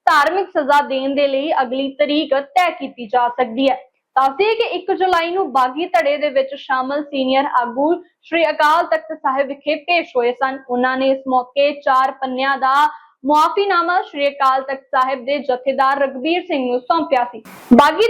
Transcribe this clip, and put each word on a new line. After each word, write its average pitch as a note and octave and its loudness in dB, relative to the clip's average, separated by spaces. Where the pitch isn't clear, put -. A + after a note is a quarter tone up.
ਧਾਰਮਿਕ E4 2
ਸਜ਼ਾ C#4+ 2
ਦੇਣ C4+ -4
ਦੇ C#4+ 2
ਲਈ C#4 -2
ਅਗਲੀ C4 -4
ਤਰੀਕ D4 0
ਤੈਅ D#4+ 0
ਕੀਤੀ C4 -12
ਜਾ A#3+ 2
ਸਕਦੀ A#3+ 0
ਹੈ। B3+ 0
ਦੱਸ C4+ 2
ਦਈਏ G#4+ 2
ਕਿ A4 -2
ਇੱਕ F4+ -6
ਜੁਲਾਈ E4+ 2
ਨੂੰ F4+ -2
ਬਾਗੀ C4 0
ਧੜੇ D#4 0
ਦੇ D4 -2
ਵਿੱਚ C4+ 0
ਸ਼ਾਮਲ C#4 -4
ਸੀਨੀਅਰ C4+ 0
ਆਗੂ C4+ 0
ਸ਼੍ਰੀ D#4+ 0
ਅਕਾਲ D#4 2
ਤਖਤ D#4+ -2
ਸਾਹਿਬ C#4 -2
ਵਿਖੇ C#4 -4
ਪੇਸ਼ E4 -2
ਹੋਏ A#3+ 2
ਸਨ। C4 -4
ਉਹਨਾਂ B3+ 0
ਨੇ C4+ 0
ਇਸ C4+ -2
ਮੌਕੇ C4 0
ਚਾਰ C4 2
ਪੰਨਿਆਂ C4 -2
ਦਾ C4 0
ਮੁਆਫੀਨਾਮਾ F4 2
ਸ਼੍ਰੀ C#4+ -4
ਅਕਾਲ C4+ 2
ਤਖਤ C4+ -8
ਸਾਹਿਬ C4 0
ਦੇ C#4+ -2
ਜਥੇਦਾਰ C4+ 0
ਰਘਬੀਰ C#4 -2
ਸਿੰਘ E4 -2
ਨੂੰ B3 -2
ਸੌਂਪਿਆ D#4 0
ਸੀ। - -10
ਬਾਗੀ D#4 4